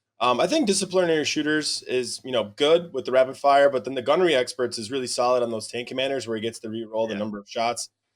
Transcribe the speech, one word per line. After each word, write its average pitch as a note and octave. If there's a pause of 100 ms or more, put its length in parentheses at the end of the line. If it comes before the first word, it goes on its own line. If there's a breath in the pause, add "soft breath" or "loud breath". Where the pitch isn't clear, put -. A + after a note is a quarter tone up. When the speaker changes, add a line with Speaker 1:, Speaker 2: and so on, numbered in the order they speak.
(200)
Speaker 1:
Um, A#2+
I E3
think D4
Disciplinary F3
Shooters D3+
is, B2
you C3
know, G#2
good E3+
with C3
the B2
rapid C3
fire, C#3+
but B2+
then C3
the C3
Gunnery D#3
Experts B2+
is A2
really C3
solid B2
on A#2
those A2
tank A#2+
commanders C3
where A2+
he G#2
gets A2+
to A2+
re-roll A2
the A2
Speaker 2:
Yeah. G2+
Speaker 1:
number G#2
of G2+
shots. A#2 (280)